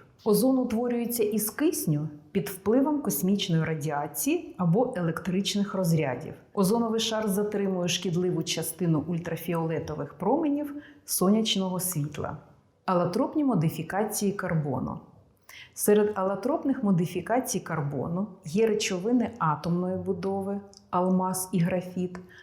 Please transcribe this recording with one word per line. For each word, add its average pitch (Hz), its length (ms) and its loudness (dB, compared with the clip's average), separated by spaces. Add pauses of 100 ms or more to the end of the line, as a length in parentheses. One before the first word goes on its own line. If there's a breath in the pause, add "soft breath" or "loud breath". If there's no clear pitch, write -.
(240)
Озон 240 340 6
утворюється 240 640 0
із 208 280 0
кисню 170 580 0 (240)
під - 160 0
впливом 277 540 2
космічної 185 600 0
радіації 156 920 -2
або 196 380 2
електричних 190 760 -2
розрядів. 156 600 0 (200)
Озоновий 220 460 2
шар 220 280 -2
затримує 196 600 0
шкідливу 170 540 0
частину 160 680 0
ультрафіолетових 165 1080 -4
променів 285 600 0 (300 loud breath)
сонячного 190 760 2
світла. - 560 -4 (480)
Алотропні 185 600 2
модифікації 190 880 0
карбону. 156 680 -2 (760 loud breath)
Серед 208 400 4
алотропних 208 680 -2
модифікацій 196 760 0
карбону 160 680 -4 (180)
є 196 220 2
речовини 208 720 2
атомної 170 580 0
будови, 196 640 -4 (300)
алмаз 185 600 2
і 190 60 2
графіт, 180 600 -2 (240 loud breath)